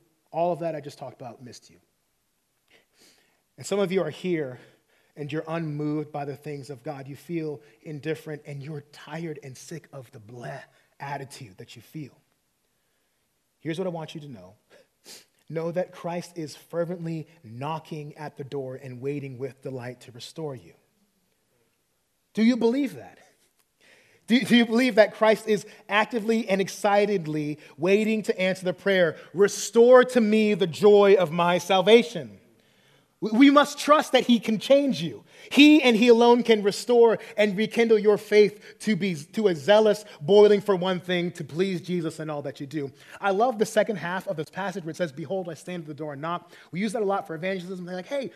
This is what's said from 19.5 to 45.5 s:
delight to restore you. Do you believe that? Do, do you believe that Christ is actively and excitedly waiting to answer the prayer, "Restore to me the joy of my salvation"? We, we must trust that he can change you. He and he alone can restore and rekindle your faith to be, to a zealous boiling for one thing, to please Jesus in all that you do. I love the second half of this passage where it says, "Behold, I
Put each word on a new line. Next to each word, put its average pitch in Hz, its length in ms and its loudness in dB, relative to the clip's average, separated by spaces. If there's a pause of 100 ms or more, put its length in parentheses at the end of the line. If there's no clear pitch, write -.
delight 127 380 -12
to - 140 -20
restore 143 420 -14
you. 87 160 -20 (1600)
Do 214 100 0
you 247 140 2
believe 233 380 -2
that? 98 220 -20 (1080)
Do, 233 140 4
do 226 160 2
you 233 80 6
believe 233 300 0
that 208 180 4
Christ 214 340 0
is 208 180 -2 (220)
actively 220 640 -2
and 190 100 0
excitedly 180 1000 -2 (180)
waiting 208 460 0
to 226 140 -4
answer 185 280 -4
the 180 80 -4
prayer, 185 420 0 (180)
"Restore 233 720 6
to 247 160 0
me 214 340 2
the 190 140 -2
joy 202 460 6
of 175 180 2
my 175 280 0
salvation"? 185 800 2 (840)
We, 220 100 -4
we 269 200 8
must 277 280 4
trust 294 320 2
that 254 140 4
he 233 160 4
can 220 180 -2
change 269 420 2
you. 127 220 -10 (260)
He 302 320 8
and 247 140 4
he 240 140 4
alone 240 340 6
can 220 180 2
restore 226 580 2 (180)
and 208 180 0
rekindle 220 440 2
your 208 180 4
faith - 640 2
to 214 180 -2
be, 180 180 -4
to 202 320 -4
a 180 80 2
zealous 208 480 4 (160)
boiling 202 400 6
for 196 160 0
one 185 240 -2
thing, 175 320 -4
to 156 140 -12
please 170 340 -4
Jesus 165 400 -6
in 156 100 -10
all 147 120 -8
that 135 180 -12
you 143 80 -12
do. 139 240 -10 (300)
I 196 100 0
love 220 280 0
the 214 60 2
second 208 300 -2
half 175 320 -8
of 180 80 -6
this 151 140 -10
passage 185 340 -10
where 160 80 -10
it - 60 -14
says, 165 160 -6
"Behold, 170 340 -8
I 165 60 -12